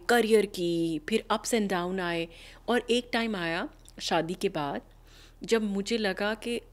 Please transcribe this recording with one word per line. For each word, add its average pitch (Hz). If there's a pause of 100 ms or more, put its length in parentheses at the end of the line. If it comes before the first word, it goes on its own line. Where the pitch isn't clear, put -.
करियर 220
की, 170
फिर 220
ups 220
and 208
down 180
आए, 170 (420)
और 240 (100)
एक 240
टाइम 226
आया 175 (300)
शादी 165
के 190
बाद 160 (600)
जब 226
मुझे 202
लगा 202
कि 233 (120)